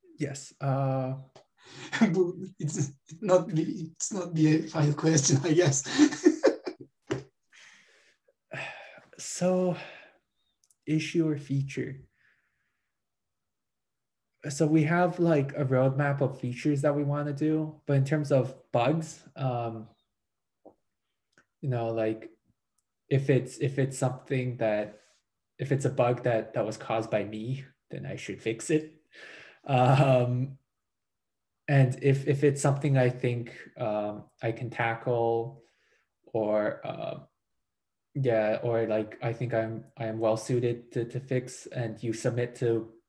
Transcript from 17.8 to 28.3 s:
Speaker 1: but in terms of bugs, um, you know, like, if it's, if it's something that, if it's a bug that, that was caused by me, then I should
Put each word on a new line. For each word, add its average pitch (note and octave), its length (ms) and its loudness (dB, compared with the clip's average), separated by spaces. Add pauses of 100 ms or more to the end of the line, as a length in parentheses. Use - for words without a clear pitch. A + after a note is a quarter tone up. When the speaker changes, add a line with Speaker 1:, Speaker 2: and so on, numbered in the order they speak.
Speaker 1:
but C#3+ 100 2
in C3+ 80 4
terms D3 260 -2
of B2+ 240 2 (180)
bugs, C#3+ 480 0 (140)
um, A#2 540 -4 (1700)
you D3+ 80 -6
know, A#2 200 -2
like, A2+ 420 -2 (760)
if C#3 200 2
it's, C3 300 2
if C#3 200 -2
it's C3 200 0
something B2+ 600 -2
that, G#2+ 420 -2 (580)
if C#3 140 -2
it's C3+ 120 0
a B2+ 60 2
bug B2 320 2
that, A2+ 320 0
that A#2 100 0
was A2 120 -4
caused A2 340 -4
by G#2 140 0
me, A2 400 -8 (260)
then - 160 -10
I F#2 100 -8
should - 240 -12